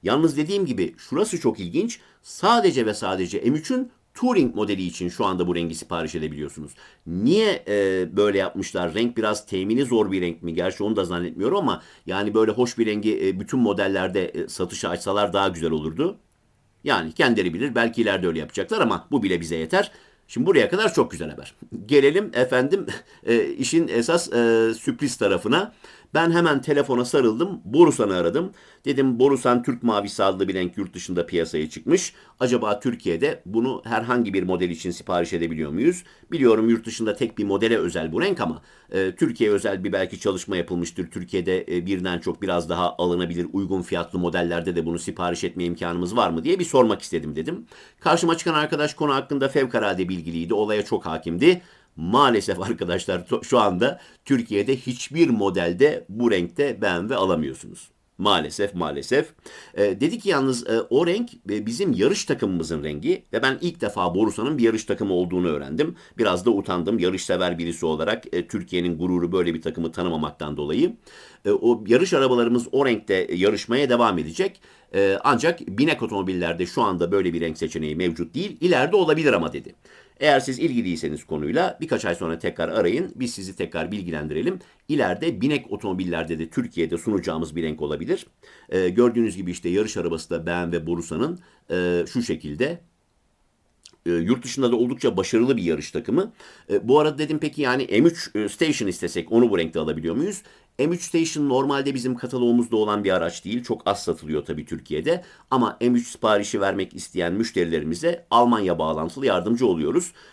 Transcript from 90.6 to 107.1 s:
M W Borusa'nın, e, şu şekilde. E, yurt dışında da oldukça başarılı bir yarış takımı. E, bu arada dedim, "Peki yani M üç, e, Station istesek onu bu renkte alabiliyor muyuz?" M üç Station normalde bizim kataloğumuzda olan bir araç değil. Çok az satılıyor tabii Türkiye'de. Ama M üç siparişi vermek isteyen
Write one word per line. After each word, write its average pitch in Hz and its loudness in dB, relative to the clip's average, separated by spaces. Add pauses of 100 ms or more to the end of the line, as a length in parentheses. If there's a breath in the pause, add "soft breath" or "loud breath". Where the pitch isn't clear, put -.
M 85 -4
W 82 -2
Borusa'nın, 85 -4 (320 soft breath)
e, 87 0
şu 123 -2
şekilde. 101 -4 (1200)
E, 85 0
yurt 85 0
dışında 123 0
da 123 2
oldukça 120 0
başarılı 120 2
bir 95 -2
yarış 78 -4
takımı. 151 -2 (360 loud breath)
E, 104 0
bu 139 6
arada 151 2
dedim, 151 -2
"Peki 147 -4
yani 131 0
M 120 6
üç, - 0
e, 104 -2
Station 147 -2
istesek 90 -6
onu 117 6
bu 98 2
renkte 82 -2
alabiliyor 80 -2
muyuz?" 190 -4 (380 soft breath)
M 135 2
üç 175 0
Station 160 -2
normalde 139 0
bizim 127 -2
kataloğumuzda 120 2
olan 104 2
bir 95 2
araç 87 -2
değil. 117 -4
Çok - -4
az 101 -2
satılıyor 76 -4
tabii 76 -8
Türkiye'de. 82 -4 (280 loud breath)
Ama 123 2
M 120 2
üç 120 2
siparişi 104 0
vermek 95 -2
isteyen 87 -2